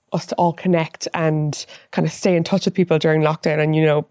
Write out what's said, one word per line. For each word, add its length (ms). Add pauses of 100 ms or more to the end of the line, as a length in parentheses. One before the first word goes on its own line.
(140)
us 140
to 80
all 180
connect 640
and 500 (240)
kind 180
of 60
stay 220
in 80
touch 220
with 100
people 240
during 240
lockdown. 360
And, 160
you 80
know, 280